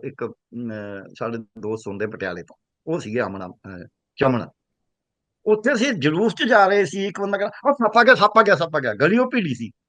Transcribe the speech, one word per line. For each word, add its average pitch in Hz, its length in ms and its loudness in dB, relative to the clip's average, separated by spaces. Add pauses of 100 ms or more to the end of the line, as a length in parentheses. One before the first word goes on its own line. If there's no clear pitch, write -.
ਇੱਕ, 143 200 -10
ਅਮ, 117 460 -12 (480)
ਸਾਡੇ 117 200 -6
ਦੋਸਤ 107 500 -10
ਹੁੰਦੇ 101 180 -6
ਪਟਿਆਲੇ 90 360 -8
ਤੋਂ, - 140 -20 (300)
ਉਹ 165 140 -4
ਸੀਗੇ 113 200 -6
ਅਮਨ, 95 320 -8
ਅਹ, 92 340 -18 (300)
ਚਮਨ। 127 320 0 (960)
ਉੱਥੇ 214 260 2
ਅਸੀਂ 254 200 0
ਜਲੂਸ 170 420 0
'ਚ 247 100 -4
ਜਾ 214 220 6
ਰਹੇ 202 180 2
ਸੀ, 190 220 -4
ਇੱਕ 196 140 -8
ਬੰਦਾ 202 180 -4
ਕਹਿੰਦਾ, 208 320 -2
"ਉਹ 277 40 2
ਸੱਪ 226 240 2
ਆ 233 60 8
ਗਿਆ, 240 100 8
ਸੱਪ 208 240 4
ਆ 226 40 10
ਗਿਆ, 196 140 4
ਸੱਪ 160 200 -2
ਆ 143 40 0
ਗਿਆ।" 117 140 -2
ਗਲੀ 170 240 2
ਉਹ 247 120 2
ਭੀੜੀ 190 240 -2
ਸੀ। 113 160 -8 (180)